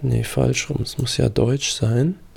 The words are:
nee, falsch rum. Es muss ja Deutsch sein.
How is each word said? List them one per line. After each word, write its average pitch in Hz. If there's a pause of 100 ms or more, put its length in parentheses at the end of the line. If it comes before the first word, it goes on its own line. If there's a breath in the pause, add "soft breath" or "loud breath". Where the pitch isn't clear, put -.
nee, 120
falsch 127
rum. -
Es -
muss 123
ja 127
Deutsch 123
sein. 123 (180)